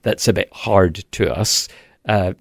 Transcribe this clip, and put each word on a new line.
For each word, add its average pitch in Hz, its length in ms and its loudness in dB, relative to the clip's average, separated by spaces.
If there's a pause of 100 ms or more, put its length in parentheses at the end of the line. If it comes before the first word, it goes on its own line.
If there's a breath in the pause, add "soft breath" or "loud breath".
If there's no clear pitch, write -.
that's - 240 -2
a 104 60 4
bit - 180 -2
hard 95 600 2
to 90 220 -2
us, - 360 -2 (380 soft breath)
uh, 95 340 0